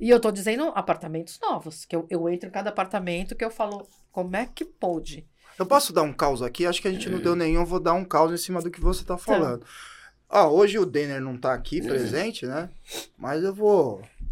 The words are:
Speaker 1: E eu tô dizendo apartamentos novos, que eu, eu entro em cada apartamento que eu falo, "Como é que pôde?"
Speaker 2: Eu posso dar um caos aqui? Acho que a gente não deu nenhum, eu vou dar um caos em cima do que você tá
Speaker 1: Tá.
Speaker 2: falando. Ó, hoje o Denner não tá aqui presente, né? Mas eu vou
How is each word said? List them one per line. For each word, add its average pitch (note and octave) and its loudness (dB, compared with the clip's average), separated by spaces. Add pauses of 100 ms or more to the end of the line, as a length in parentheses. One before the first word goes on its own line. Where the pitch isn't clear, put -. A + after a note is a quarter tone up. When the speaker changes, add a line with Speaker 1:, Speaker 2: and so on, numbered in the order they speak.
Speaker 1:
E A3 -2
eu A#3+ 10
tô A3+ 2
dizendo A3 -2
apartamentos E3+ -4
novos, F3+ -6
que - -10
eu, E3 -4
eu E3+ -2
entro F3 -4
em F3+ -16
cada G3+ -4
apartamento F#3 -4
que - -4
eu A3+ -4
falo, G#3 -6 (240)
"Como F3+ -6
é A#3+ -2
que - -8
pôde?" D#3+ -6 (320)
Speaker 2:
Eu F#3 0
posso C#4 4
dar D#3+ 4
um D3 0
caos D3 2
aqui? - -2
Acho F3 0
que G3+ 0
a - 0
gente F#3 -6
não F3+ -2
deu F3 2
nenhum, E3 2
eu F3 2
vou F3+ -2
dar E3 2
um F#3 0
caos E3 4
em F3 -2
cima F3 -4
do E3+ -6
que - -14
você F3+ 2
tá F#3 -4
Speaker 1:
Tá. F3 -8
Speaker 2:
falando. D3+ 0 (640)
Ó, F#3 6
hoje G3+ 6
o F#3 4
Denner C#3+ -2
não C3 -8
tá C3 -2
aqui A#2+ -6
presente, B2+ -2
né? D3+ -6 (480)
Mas D3+ -2
eu G3 -2
vou F3 4 (300)